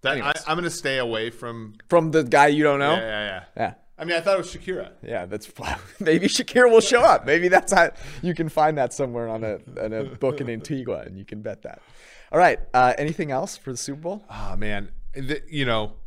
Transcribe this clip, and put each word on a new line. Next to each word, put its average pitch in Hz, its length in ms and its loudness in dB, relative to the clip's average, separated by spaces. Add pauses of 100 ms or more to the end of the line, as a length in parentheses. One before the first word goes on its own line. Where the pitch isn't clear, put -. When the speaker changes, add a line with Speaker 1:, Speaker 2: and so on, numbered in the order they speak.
Speaker 1:
That, 131 80 -2
I, 147 60 0
Speaker 2:
Anyways. 147 300 -4
Speaker 1:
I'm 156 120 0
gonna 175 120 -4
stay 139 280 -4
away 117 320 -4
from 113 440 -14 (140)
Speaker 2:
From 165 220 4
the 156 140 4
guy 143 240 6
you 147 140 2
don't 143 160 4
know? 143 160 2
Speaker 1:
Yeah, 113 60 0
yeah, 107 260 -4
yeah. 92 180 -8 (120)
Speaker 2:
Yeah. 113 180 -4 (240)
Speaker 1:
I 160 60 -12
mean, 170 120 -2
I 165 40 0
thought 196 140 2
it 190 40 0
was - 160 -8
Shakira. 175 360 -10 (120)
Speaker 2:
Yeah, 98 220 -8
that's 101 260 -10 (260)
<laughs> - 240 -18
maybe 175 260 2
Shakira 240 440 4
will 226 120 8
show 240 180 4
up. 247 260 6
Maybe 170 220 2
that's 185 240 4
how 175 180 6 (320)
you 170 120 -2
can 160 160 -4
find 156 260 2
that 123 160 0
somewhere 120 360 -4
on 113 160 -6
a, 107 140 -4 (240)
in 110 120 -4
a 110 100 -4
book 127 380 -4
in 120 80 -6
Antigua, 117 560 -6
and 95 120 -16
you 95 60 -16
can 107 180 -14
bet 107 200 -10
that. - 180 -16 (500)
All 151 80 2
right. 170 220 4 (140)
Uh, 127 240 6
anything 156 320 -4
else 139 260 -6
for - 160 -14
the 120 60 -10
Super 139 240 -10
Bowl? 196 260 -10
Speaker 1:
Ah, - 300 -4
man. 104 320 -2 (240)
The, 135 340 -6
you 147 160 -2
know 110 300 0 (120)